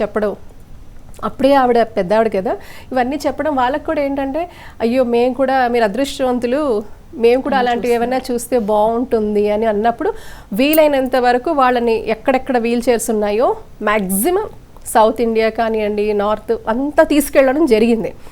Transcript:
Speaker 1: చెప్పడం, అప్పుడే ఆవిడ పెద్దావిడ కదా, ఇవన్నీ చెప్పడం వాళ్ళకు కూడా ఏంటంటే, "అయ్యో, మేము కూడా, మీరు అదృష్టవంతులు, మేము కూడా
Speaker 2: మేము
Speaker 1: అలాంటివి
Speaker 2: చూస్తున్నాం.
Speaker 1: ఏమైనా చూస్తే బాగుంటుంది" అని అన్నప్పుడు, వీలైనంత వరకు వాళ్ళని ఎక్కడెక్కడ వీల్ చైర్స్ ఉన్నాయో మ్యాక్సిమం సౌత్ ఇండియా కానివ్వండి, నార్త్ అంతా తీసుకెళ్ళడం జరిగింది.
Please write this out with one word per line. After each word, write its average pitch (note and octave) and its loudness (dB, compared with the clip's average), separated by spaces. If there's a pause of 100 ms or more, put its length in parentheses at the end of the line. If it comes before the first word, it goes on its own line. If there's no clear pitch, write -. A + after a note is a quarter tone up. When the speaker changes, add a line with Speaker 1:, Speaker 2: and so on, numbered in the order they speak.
Speaker 1:
చెప్పడం, G#3 -2 (880)
అప్పుడే C4+ 2
ఆవిడ B3 4
పెద్దావిడ G#3+ 0
కదా, A3+ -2 (340)
ఇవన్నీ B3+ -2
చెప్పడం C#4+ -2
వాళ్ళకు C4 -2
కూడా D#4 -2
ఏంటంటే, C#4 -4 (320)
"అయ్యో, A#3+ 2
మేము A#3+ 2
కూడా, C4 2
మీరు A#3+ 2
అదృష్టవంతులు, B3 0 (300)
మేము B3 4
కూడా C4+ -2
Speaker 2:
మేము B3 0
Speaker 1:
అలాంటివి A#3+ 0
Speaker 2:
చూస్తున్నాం. A#3 0
Speaker 1:
ఏమైనా C4 -2
చూస్తే A#3+ -2
బాగుంటుంది" G#3+ 0
అని G#3 0
అన్నప్పుడు, A#3 0 (400)
వీలైనంత C#4 4
వరకు B3 2
వాళ్ళని B3 2
ఎక్కడెక్కడ B3 0
వీల్ A#3 0
చైర్స్ A3+ 0
ఉన్నాయో A3 0 (280)
మ్యాక్సిమం G#3+ 0 (360)
సౌత్ A3+ 2
ఇండియా A3 0
కానివ్వండి, G#3+ -2
నార్త్ G#3 -2 (100)
అంతా C#4 0
తీసుకెళ్ళడం D4 2
జరిగింది. A3 2 (180)